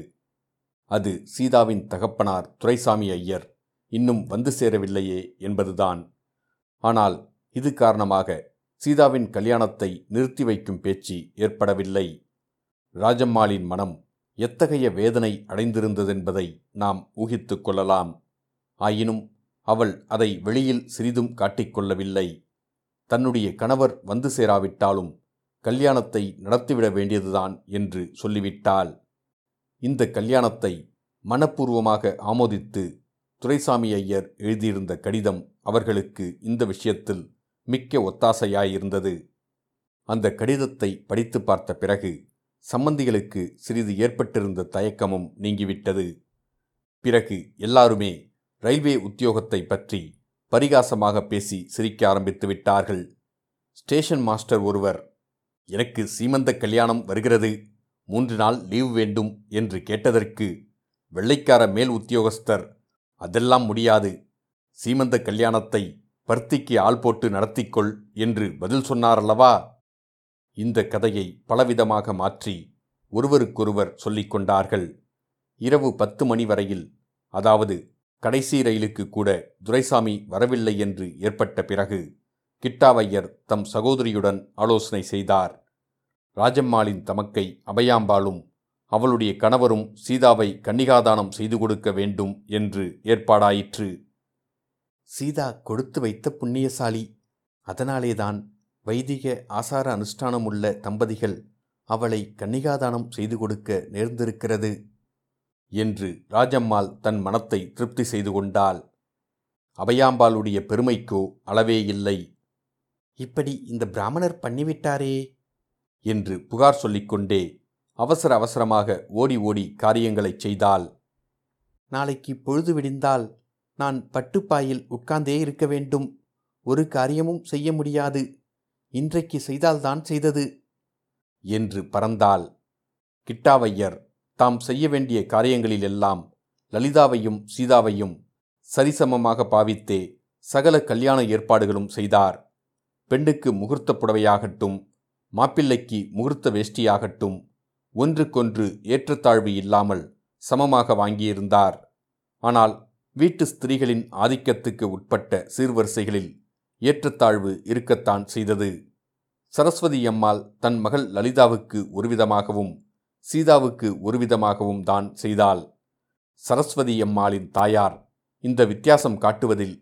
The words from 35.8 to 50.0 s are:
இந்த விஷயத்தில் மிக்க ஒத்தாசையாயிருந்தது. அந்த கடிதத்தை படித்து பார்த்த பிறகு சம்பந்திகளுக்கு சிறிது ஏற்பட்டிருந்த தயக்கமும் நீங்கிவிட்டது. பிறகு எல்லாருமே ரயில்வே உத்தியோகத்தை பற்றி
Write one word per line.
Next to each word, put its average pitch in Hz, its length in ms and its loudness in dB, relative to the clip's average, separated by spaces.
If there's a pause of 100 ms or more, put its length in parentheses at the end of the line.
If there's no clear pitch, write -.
இந்த 117 240 -2
விஷயத்தில் 95 600 -4 (440)
மிக்க 131 320 -2
ஒத்தாசையாயிருந்தது. 98 1120 0 (920)
அந்த 107 260 0
கடிதத்தை 131 560 -2 (160)
படித்து 117 340 -2
பார்த்த 92 360 -2
பிறகு 98 360 -2 (540)
சம்பந்திகளுக்கு 120 800 -2 (100)
சிறிது 113 440 -4
ஏற்பட்டிருந்த 101 720 -2
தயக்கமும் 98 580 -4 (100)
நீங்கிவிட்டது. 98 680 -4 (1000)
பிறகு 110 360 2 (160)
எல்லாருமே 110 560 4 (500)
ரயில்வே 143 380 2
உத்தியோகத்தை 104 640 -2
பற்றி 95 400 -6 (500)